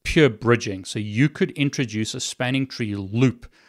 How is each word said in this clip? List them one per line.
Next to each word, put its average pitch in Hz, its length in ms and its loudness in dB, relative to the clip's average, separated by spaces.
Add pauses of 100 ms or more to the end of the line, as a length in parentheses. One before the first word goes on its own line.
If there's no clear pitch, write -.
pure 156 260 4
bridging. 107 560 0
So - 140 -8
you 107 300 2
could - 240 -2
introduce 120 640 -2
a - 60 -8
spanning 131 460 -2
tree 107 280 -6
loop 107 560 0 (180)